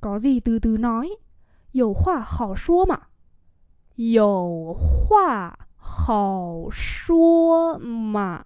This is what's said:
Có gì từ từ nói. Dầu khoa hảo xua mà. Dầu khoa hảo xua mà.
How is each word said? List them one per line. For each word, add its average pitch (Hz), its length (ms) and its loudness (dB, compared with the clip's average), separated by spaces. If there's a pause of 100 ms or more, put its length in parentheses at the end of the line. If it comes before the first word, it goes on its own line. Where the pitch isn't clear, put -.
Có 208 180 -6
gì 247 220 2
từ 226 180 0
từ 220 200 0
nói. 240 380 -4 (560)
Dầu 240 220 0
khoa 311 320 0
hảo 208 300 -6
xua 349 280 2
mà. 370 120 2 (1000)
Dầu 190 840 0
khoa 285 800 2 (220)
hảo 190 920 -4
xua 330 1080 2
mà. 214 640 -6